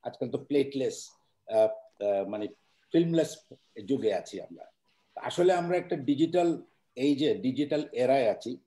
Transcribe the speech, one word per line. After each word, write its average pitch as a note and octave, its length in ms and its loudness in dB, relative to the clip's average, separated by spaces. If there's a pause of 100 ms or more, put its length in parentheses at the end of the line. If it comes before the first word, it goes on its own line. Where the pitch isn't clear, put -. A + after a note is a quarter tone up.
আজকাল B2 280 -8
তো C3 80 -6
plateless, C3+ 720 -2 (380)
আহ, A2 220 4 (360)
আহ, G2 240 0
মানে G#2+ 180 -6 (440)
filmless E3 460 2 (480)
যুগে A2+ 280 0
আছি F#2 280 -6
আমরা। - 300 -18 (440)
আসলে F3 380 2
আমরা F3 240 0
একটা - 180 -4
digital, D#3+ 680 2 (340)
এই C#3 200 2
যে C3 200 2
digital C#3+ 560 -2
এরায় B2+ 400 4
আছি। A#2+ 360 -6